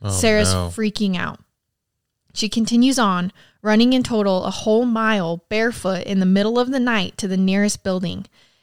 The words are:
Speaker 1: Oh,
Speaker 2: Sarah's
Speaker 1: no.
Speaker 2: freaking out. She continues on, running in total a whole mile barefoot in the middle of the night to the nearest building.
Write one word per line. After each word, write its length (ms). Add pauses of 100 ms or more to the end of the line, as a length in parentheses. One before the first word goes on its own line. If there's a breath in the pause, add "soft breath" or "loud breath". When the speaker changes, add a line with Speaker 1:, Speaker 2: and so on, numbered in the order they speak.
Speaker 1:
Oh, 80
Speaker 2:
Sarah's 420
Speaker 1:
no. 220
Speaker 2:
freaking 420
out. 220 (960)
She 140
continues 500
on, 320 (320 soft breath)
running 300
in 100
total 420
a 60
whole 360
mile 640
barefoot 580
in 120
the 80
middle 320
of 140
the 80
night 380
to 100
the 80
nearest 480
building. 420 (360 soft breath)